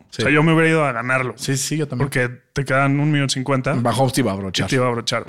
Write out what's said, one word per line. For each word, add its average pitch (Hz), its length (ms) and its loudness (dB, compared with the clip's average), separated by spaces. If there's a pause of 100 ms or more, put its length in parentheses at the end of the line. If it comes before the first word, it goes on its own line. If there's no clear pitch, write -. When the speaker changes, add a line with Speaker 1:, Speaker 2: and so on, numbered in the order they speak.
(120)
Speaker 1:
Sí. - 100 -6
Speaker 2:
O 110 40 0
sea, 135 80 4
yo 151 100 6
me 165 100 4
hubiera 160 160 4
ido 160 160 2
a 135 60 -2
ganarlo. 123 460 -2
Speaker 1:
Sí, 135 200 -4
sí, 147 200 -4
yo 151 100 -2
también. 131 200 -2
Speaker 2:
Porque 127 220 -2 (240)
te 143 120 -4
quedan 139 340 2
un 151 120 2
minuto 143 220 0
cincuenta. 131 420 -2
Speaker 1:
Mahomes 123 380 0
te 143 80 0
iba 113 100 0
a 98 40 -4
abrochar. 98 320 -4
Speaker 2:
Y - 20 -6
te 139 60 0
iba 127 100 2
a 127 40 2
abrochar, 117 400 -4